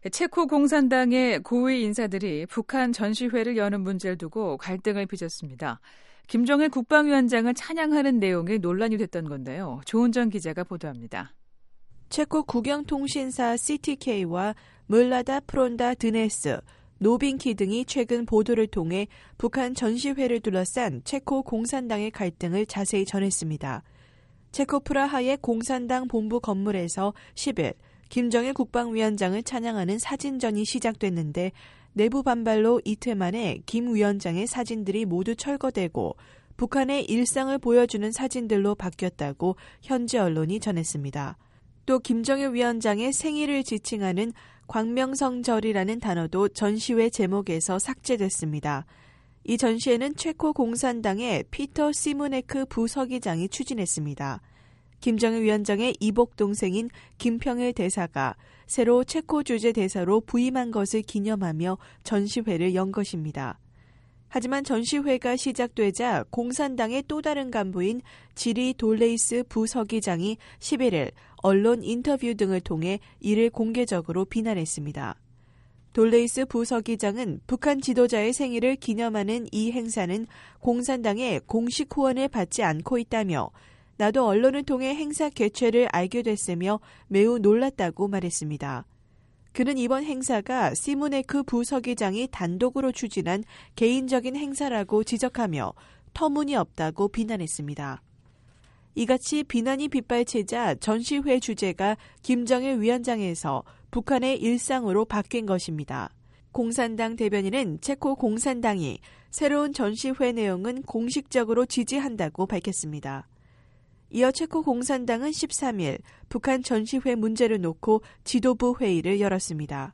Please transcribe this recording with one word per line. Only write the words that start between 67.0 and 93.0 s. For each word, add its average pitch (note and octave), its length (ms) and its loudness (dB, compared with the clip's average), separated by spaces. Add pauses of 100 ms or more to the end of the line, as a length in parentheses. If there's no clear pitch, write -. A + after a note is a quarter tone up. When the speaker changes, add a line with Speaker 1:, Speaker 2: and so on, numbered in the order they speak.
Speaker 2:
또 D4+ 140 -4
다른 C#4+ 280 -2
간부인 G3 520 -2 (340)
지리 B3 400 0
돌레이스 A#3 720 2
부서기장이 A3 880 -2 (220)
십일 B3 340 0
일 D3 180 0 (260)
언론 G#3 460 4
인터뷰 A#3+ 520 0
등을 F#3+ 260 0
통해 F3+ 380 -2 (200)
이를 G#3+ 300 4
공개적으로 A3 760 0
비난했습니다. D#3+ 920 -4 (800)
돌레이스 A#3 520 4
부서기장은 A#3 1000 -2
북한 C4+ 340 0
지도자의 A#3+ 520 4
생일을 B3 420 0
기념하는 A3+ 760 -2
이 A3 200 0
행사는 A3 560 -4 (320)
공산당의 A#3+ 880 0
공식 A#3+ 500 0
후원을 C4 300 2
받지 A3 340 -2
않고 E3 380 0
있다며 G#3 500 0 (480)
"나도 G#3+ 300 4
언론을 B3+ 340 6
통해 C4+ 320 0
행사 D4 360 -2
개최를 A#3+ 600 2
알게 F#3+ 300 0
됐으며 G3+ 580 -2 (280)
매우 A3 320 6
놀랐다"고 G#3 680 4
말했습니다. D3+ 800 -4 (680)
그는 C4 280 0
이번 C4 240 0
행사가 B3+ 720 -2
시무네크 C#4 680 -2
부서기장이 A#3+ 880 -2
단독으로 B3 600 -2
추진한 G3 520 -4 (320)